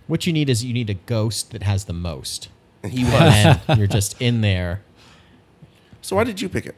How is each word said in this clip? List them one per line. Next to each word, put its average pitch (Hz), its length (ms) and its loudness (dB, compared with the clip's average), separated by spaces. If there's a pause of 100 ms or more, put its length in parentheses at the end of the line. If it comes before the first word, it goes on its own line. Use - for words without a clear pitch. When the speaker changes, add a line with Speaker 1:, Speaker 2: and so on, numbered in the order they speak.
Speaker 1:
What 160 200 -4
you 175 60 0
need 151 160 0
is 120 160 0
you 127 80 -6
need 120 160 -4
a 104 60 -4
ghost 110 580 -6
that 104 100 -12
has 98 220 -2
the 87 80 -10
most. 85 560 -10 (340)
Speaker 2:
And 104 100 -10
he 127 120 -4
was. 123 640 6
Speaker 1:
And 135 100 4
you're 104 80 2
just 104 340 -2
in 120 200 0
there. 92 400 0 (1200)
Speaker 2:
So - 160 -6
why 214 80 2
did 208 160 -6
you 208 80 -6
pick - 180 -6
it, - 120 -14